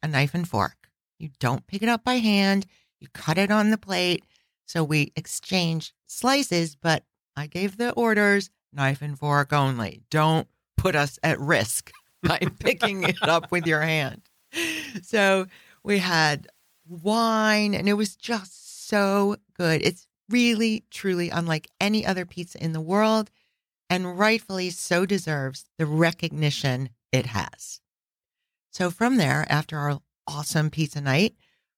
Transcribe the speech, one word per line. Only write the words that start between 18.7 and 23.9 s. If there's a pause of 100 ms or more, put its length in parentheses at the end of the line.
so (180)
good.
It's (220)
really,
truly
unlike (120)
any
other
pizza
in
the
world, (580)
and